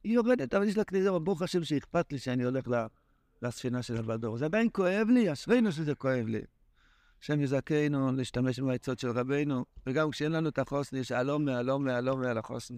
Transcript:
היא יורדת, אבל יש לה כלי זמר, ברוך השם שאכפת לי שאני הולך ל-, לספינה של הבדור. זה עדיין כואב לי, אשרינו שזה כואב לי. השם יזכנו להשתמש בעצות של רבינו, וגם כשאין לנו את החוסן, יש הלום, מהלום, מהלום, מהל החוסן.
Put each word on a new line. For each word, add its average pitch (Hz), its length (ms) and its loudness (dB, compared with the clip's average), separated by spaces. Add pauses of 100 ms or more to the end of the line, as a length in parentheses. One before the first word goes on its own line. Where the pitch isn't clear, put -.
היא 214 100 0
יורדת, 240 400 4
אבל 202 140 4
יש 202 100 2
לה 214 60 2
כלי 190 200 2
זמר, 185 160 2
ברוך 165 220 0
השם 175 220 0
שאכפת 156 480 0
לי 139 80 -4
שאני 127 240 -2
הולך 123 240 -2
ל-, 117 180 0 (560)
לספינה 123 400 -4
של 117 160 -4
הבדור. 113 400 -4
זה 139 80 -2
עדיין 214 260 2
כואב 196 380 2
לי, 233 240 4
אשרינו 220 380 2
שזה 147 240 -2
כואב 127 320 -2
לי. 110 140 -2 (800)
השם 147 200 0
יזכנו 139 720 2
להשתמש 127 480 0
בעצות 127 400 -2
של 127 100 -2
רבינו, 131 560 0 (220)
וגם 147 240 0
כשאין 151 200 -2
לנו 160 180 0
את 139 100 -2
החוסן, 135 360 -4
יש 127 160 -4
הלום, 143 340 0
מהלום, 135 400 0
מהלום, 131 360 0
מהל 120 160 -2
החוסן. 120 400 -8